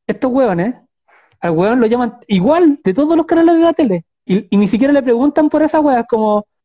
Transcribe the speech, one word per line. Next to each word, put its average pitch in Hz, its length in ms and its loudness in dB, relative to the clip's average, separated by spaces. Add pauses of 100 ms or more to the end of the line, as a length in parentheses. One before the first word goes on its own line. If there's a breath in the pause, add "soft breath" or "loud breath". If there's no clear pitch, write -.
estos 254 240 -4
weones, 240 460 -2 (640 soft breath)
al 170 100 -4
weón 196 300 0
lo 226 60 2
llaman 240 320 -4 (100)
igual 285 560 2
de 285 100 0
todos 302 220 0
los 330 100 0
canales 330 300 2
de 330 60 2
la 339 100 2
tele. 202 320 -2 (200)
Y, 202 240 -2
y 202 80 -2
ni 202 120 2
siquiera 262 240 0
le 277 100 2
preguntan 269 460 0
por 302 140 0
esa 311 180 0
weá, 277 200 0
es 233 60 -8
como, 214 400 -2 (180)